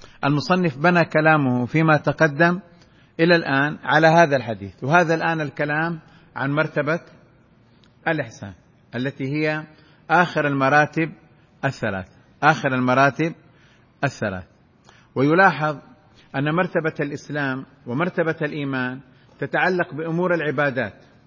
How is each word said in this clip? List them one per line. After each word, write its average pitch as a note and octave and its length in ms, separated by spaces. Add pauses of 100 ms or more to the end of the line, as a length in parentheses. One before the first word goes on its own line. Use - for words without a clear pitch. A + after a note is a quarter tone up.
(260)
المصنف D3+ 520
بنى E3+ 280
كلامه D3 600
فيما D#3 320
تقدم D#3+ 640 (600)
إلى E3+ 160
الآن D3 480
على D3+ 240
هذا D#3+ 280
الحديث، G#2+ 480
وهذا E3 320
الآن E3 260
الكلام D#3 580 (360)
عن C3+ 160
مرتبة D#3 480 (1080)
الإحسان، A2+ 460 (420)
التي C3+ 280
هي D3+ 400 (460)
آخر D#3+ 380
المراتب C#3+ 640 (540)
الثلاث، G2+ 420 (360)
آخر D3 320
المراتب C3 600 (680)
الثلاث. G2 420 (720)
ويلاحظ D3+ 640 (580)
أن D3+ 200
مرتبة D#3+ 440
الإسلام C#3+ 680 (220)
ومرتبة D#3+ 540
الإيمان C3+ 580 (400)
تتعلق E3 540
بأمور E3 400
العبادات، C#3+ 680 (240)